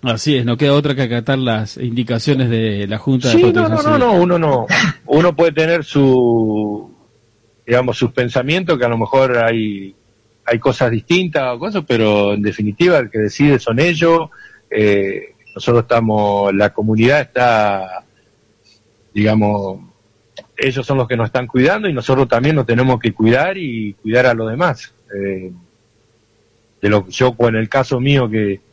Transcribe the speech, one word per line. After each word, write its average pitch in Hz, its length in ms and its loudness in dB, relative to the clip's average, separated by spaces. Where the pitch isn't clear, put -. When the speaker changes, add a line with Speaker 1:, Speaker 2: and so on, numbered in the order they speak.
Speaker 1:
Así 131 340 -2
es, 123 80 0
no 120 120 0
queda 139 180 2
otra 143 200 0
que 135 80 -2
acatar 120 360 -2
las 110 380 -4
indicaciones 123 720 -2
de 107 360 -2
la 107 120 -6
Junta 131 300 0
de - 60 2
Speaker 2:
Sí, 339 80 6
no, 359 100 4
Speaker 1:
Protección 339 200 2
Speaker 2:
no, 320 40 0
no, 302 200 2
Speaker 1:
Civil. - 20 2
Speaker 2:
no, 226 240 4
uno 175 160 2
no, 139 280 0
uno 160 280 2
puede 165 180 2
tener 156 320 0
su, 113 1080 0
digamos, 123 300 0
sus 120 160 -2
pensamientos, 147 680 -2
que 123 60 -2
a 120 40 0
lo 117 80 -2
mejor 123 420 0
hay, 107 560 -2
hay 117 160 0
cosas 123 320 0
distintas 151 600 -2
o 117 40 -12
cosas, 190 280 -6
pero 104 480 2
en 104 80 -4
definitiva 107 560 0
el 120 120 -2
que 113 80 -6
decide 135 400 2
son 117 220 -2
ellos, 165 500 2
eh, 101 640 0
nosotros 120 300 0
estamos, 104 720 0
la 101 180 2
comunidad 110 500 2
está, 104 800 -2
digamos, 104 680 0
ellos 131 300 -4
son 139 120 0
los 123 100 -2
que 127 80 -2
nos 113 100 -2
están 123 220 -4
cuidando 175 400 0
y 170 40 -2
nosotros 131 360 0
también 131 260 0
nos 131 120 0
tenemos 123 340 2
que 113 120 0
cuidar 135 460 0
y 113 360 -8
cuidar 123 320 0
a 120 80 2
los 113 140 -4
demás. 143 460 -4
Eh, 98 380 -6
de 101 80 -2
lo, 101 200 0
yo, 123 320 0
en 117 160 2
el 110 120 -2
caso 135 300 -2
mío 131 320 2
que 104 300 -2